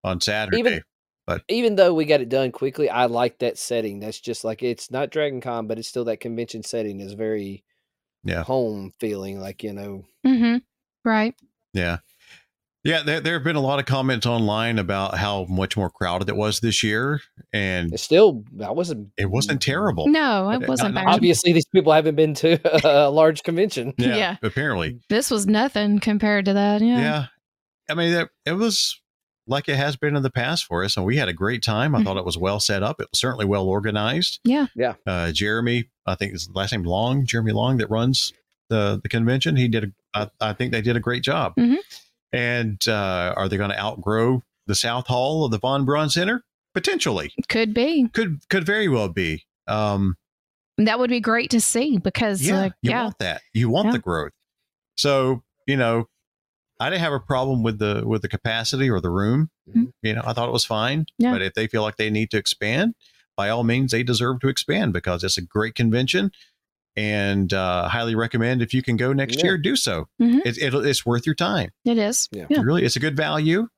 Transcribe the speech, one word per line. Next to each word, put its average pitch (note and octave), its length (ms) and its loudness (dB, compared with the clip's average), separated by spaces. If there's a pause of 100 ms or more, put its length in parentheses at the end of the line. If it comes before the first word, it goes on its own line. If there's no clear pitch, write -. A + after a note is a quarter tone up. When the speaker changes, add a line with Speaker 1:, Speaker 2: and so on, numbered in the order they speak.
Speaker 1:
on F#2 180 -2
Saturday. G#2+ 380 -2
Speaker 2:
Even, E2 220 0 (460)
Speaker 1:
But - 220 -4
Speaker 2:
even A3+ 260 2
though F#3 180 6
we D#3+ 120 0
got D3 160 2
it A#2 80 -6
done C3 240 0
quickly, C3+ 360 -2
I B2 180 2
like A#2 320 -2
that A#2+ 180 -2
setting. A2 420 -4
That's G#2+ 200 -12
just A#2+ 260 -10
like, A2 180 -6
it's A#2+ 260 -4
not B2+ 220 -4
Dragon C#3+ 300 -2
Con, A#2 260 -6
but A2 100 -4
it's A2+ 120 -12
still B2 160 -6
that A2+ 160 -4
convention A#2 420 -8
setting G#2 380 -6
is G2 120 -12
very G#2 500 -6 (600)
Speaker 1:
Yeah. E2+ 200 -4
Speaker 2:
home A2 560 -4
feeling, G2 420 -6
like, F#2+ 220 -12
you G#2 100 -10
know. G2+ 320 -12 (200)
Speaker 3:
Mm-hmm. A#3+ 320 2 (460)
Right. A3 320 0 (380)
Speaker 1:
Yeah. F2 240 -2 (880)
Yeah, D#3 180 2
there, D3+ 160 -2
there E3 140 -2
have D3 100 -4
been D#3+ 140 0
a C#3+ 40 2
lot C#3 180 0
of C3 60 -4
comments C3 400 0
online A2+ 540 2
about G2 380 -2
how G2+ 320 -2
much F#2+ 260 -2
more F#2+ 140 0
crowded F#2 400 -2
it G2+ 80 -2
was G#2+ 240 0
this A2+ 200 0
year, B2 380 0 (320)
and F#2 420 -2
Speaker 2:
It's - 100 -6
still, D#3 420 4 (200)
I G2+ 60 -6
wasn't C3 460 -4
Speaker 1:
it G2+ 120 0
wasn't C3 320 0
terrible. D#3 460 0
Speaker 3:
No, B3+ 420 2
it B3 100 0
Speaker 1:
Not, B3 100 -4
Speaker 3:
wasn't A#3+ 260 0
Speaker 1:
not F#3+ 80 -2
Speaker 3:
bad. F3+ 100 4
Speaker 2:
Obviously, F3 380 4
these D#3+ 140 6
people D#3+ 260 4
haven't D#3 240 4
been D#3 200 4
to C3+ 220 4 (300)
<laughs> C#3+ 200 6
a - 20 4
large D#3 340 4
convention. E3 540 -2
Speaker 1:
Yeah, A#3 180 2
Speaker 3:
Yeah. C4 260 0
Speaker 1:
apparently. A#2+ 680 -2
Speaker 3:
This A3+ 200 0
was G#3 160 0
nothing G#3 540 2
compared G#3 460 2
to G3 80 2
that. G#3 280 4
Yeah. A#3+ 200 4
Speaker 1:
Yeah. D3+ 240 0 (640)
I D#3 60 -2
mean, E3+ 180 2
it, E3 160 0 (160)
it D#3+ 80 -2
was G#3 480 -2 (440)
like C#3 220 -2
it C#3+ 80 0
has C#3 220 0
been D3 180 -2
in C#3 80 0
the C3 80 0
past C3 320 -2
for F2 220 -2
us, G#2 100 -2
and F#2 100 -2
we A#2+ 120 2
had B2 100 0
a F2+ 60 -2
great G#2+ 280 -2
time. A#2 320 0
I - 40 2
Speaker 3:
Mm-hmm. G#3 100 2
Speaker 1:
thought F#2+ 100 -2
it F#2 80 -4
was E2+ 120 -4
well G2 240 0
set G2 200 0
up. A#2+ 200 -2
It - 100 -8
was - 80 -2
certainly A2 260 -2
well G2 220 2
organized. G#2+ 800 -2
Speaker 3:
Yeah. C4 280 2
Speaker 2:
Yeah. A#2+ 200 -2 (120)
Speaker 1:
Uh, E2+ 280 -2
Jeremy, A#2 560 -2 (160)
I F#2 100 -2
think G2+ 180 -4
is E2+ 140 -10
the F#2+ 60 -20
last G2 180 -4
name G#2 120 -4
Long, A#2 420 0
Jeremy A2 260 0
Long, A#2 260 0
that A2 120 -2
runs A#2+ 420 0 (380)
the, G#2 340 0
the - 60 -8
convention. B2+ 480 0
He B2 100 4
did A2+ 160 0
a, G2 80 -8 (220)
I, G#2 360 -4
I G#2 40 -4
think B2 180 -4
they A2+ 100 -2
did A#2 140 2
a A#2 60 0
great B2 220 -4
job. C#3 360 -2
Speaker 3:
Mm-hmm. A#3+ 160 4 (560)
Speaker 1:
And, A#2+ 560 -2
uh, F#2+ 480 0
are G2 140 -2
they G2+ 80 -2
gonna G2+ 180 -2
outgrow A2 680 0 (240)
the G#2 80 0
South B2 320 -2
Hall C#3 380 0
of A#2+ 60 -2
the G#2+ 60 0
Von C3+ 260 2
Braun C#3+ 280 2
Center? G#3 320 -2 (320)
Potentially. E3 580 -2 (140)
Speaker 3:
Could A3 260 0
be. C4+ 400 2
Speaker 1:
Could, F3+ 360 -2
could F3+ 180 0
very G#3 200 0
well A2 220 2
be. D#2+ 360 -2 (200)
Um, G2+ 500 0 (600)
Speaker 3:
That A3 220 2
would B3 100 2
be B3 120 0
great A3+ 280 0
to A#3 100 4
see B3+ 380 0
because, G3 460 -2
Speaker 1:
Yeah, F#3+ 160 2
Speaker 3:
uh, G3 100 0 (140)
Speaker 1:
you A#2+ 80 2
Speaker 3:
yeah. A#3+ 140 0
Speaker 1:
want G#3 120 -6
that. F2+ 240 -4 (140)
You A2+ 160 2
want G3 160 2
Speaker 3:
Yeah. A#3 60 2
Speaker 1:
the A#3+ 60 0
growth. D#2+ 340 -4 (600)
So, C3+ 460 2 (240)
you C#3 100 0
know, A#2 320 2 (720)
I C3+ 120 -2
didn't F3+ 100 -2
have D#3 120 0
a C3+ 60 -2
problem C3 440 0
with A2 160 0
the, G#2+ 260 0
with A2 160 0
the - 80 -6
capacity A#2 600 -2
or A2 100 2
the F#2 80 -2
room. A2 400 2 (180)
Speaker 3:
Mm-hmm. A#3 180 2 (180)
Speaker 1:
You G#2+ 100 -2
know, A#2 100 -2
I A#2 100 -4
thought A#2+ 160 -2
it A#2+ 40 -4
was A#2+ 120 0
fine. B2+ 420 -2 (100)
Speaker 3:
Yeah. B3 140 2
Speaker 1:
But F#2+ 100 -2
if F#2+ 140 -4
they A2 100 0
feel A2 160 -2
like G#2+ 160 -2
they G#2+ 140 0
need G#2+ 180 0
to A2 80 -2
expand, C3 560 -2 (440)
by G2+ 120 0
all A#2 140 0
means, B2 280 2
they A2+ 120 0
deserve B2 380 0
to C3+ 80 2
expand D#3 440 0
because F2 300 -2
it's F#2+ 160 -2
a - 20 -8
great G#2+ 320 -2
convention. B2+ 580 2 (640)
And, G2+ 580 0
uh, F2+ 340 0
highly A#2 280 0
recommend A#2 460 0
if A2+ 120 -2
you B2+ 80 2
can A#2 160 0
go B2+ 160 2
next C3+ 240 0
Speaker 2:
Yeah. E3 80 -2
Speaker 1:
year, F#3+ 120 -2
do G3 180 0
so. E2+ 340 -4 (120)
Speaker 3:
Mm-hmm. A#3+ 220 4
Speaker 1:
It, A#2 140 -2
it, C3+ 160 -2
it's C#3 320 0
worth A#2+ 200 0
your D#3 100 0
time. F3 360 -2 (140)
Speaker 3:
It A#3 120 2
is. G#3+ 340 0
Speaker 2:
Yeah. - 180 -10
Speaker 3:
Yeah. C#4+ 120 4
Speaker 1:
Really, D#3 220 2
it's - 120 0
a - 40 -4
good C#3+ 160 -2
value. D#3 520 0 (100)